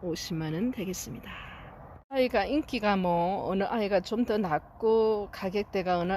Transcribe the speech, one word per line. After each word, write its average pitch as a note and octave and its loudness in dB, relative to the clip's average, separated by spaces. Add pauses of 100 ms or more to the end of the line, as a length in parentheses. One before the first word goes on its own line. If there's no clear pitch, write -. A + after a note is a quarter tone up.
오십만 D#3+ -4
원 A3 -2
되겠습니다. - -8 (800)
아이가 B3+ 2
인기가 A3+ 2
뭐 F3+ 2
어느 G3 2
아이가 G3+ 2
좀 A3+ 0
더 G#3+ 0
낮고 A3 2
가격대가 F#3+ 0
어느 F3 0